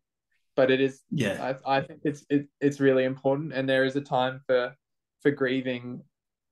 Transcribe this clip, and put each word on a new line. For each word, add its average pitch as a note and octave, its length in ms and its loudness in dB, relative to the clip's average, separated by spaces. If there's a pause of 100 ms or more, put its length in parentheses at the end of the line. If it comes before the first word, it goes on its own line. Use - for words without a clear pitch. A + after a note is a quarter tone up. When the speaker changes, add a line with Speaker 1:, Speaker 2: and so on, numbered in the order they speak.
(560)
Speaker 1:
but C3 160 4
it C3 100 2
is, C3+ 200 -2 (100)
Speaker 2:
Yeah. B2+ 440 -2 (100)
Speaker 1:
I, C3+ 120 0
I C3+ 40 0
think C#3+ 220 -12
it's, C#3+ 260 -6
it, C#3+ 180 0 (120)
it's C#3+ 200 0
really C3 240 4
important. C3+ 500 -2
And C3+ 160 -2
there C3 160 4
is C3 100 -2
a C#3+ 60 -2
time C3 460 -2
for, B2 280 0 (460)
for D3 100 4
grieving. B2+ 720 -4 (500)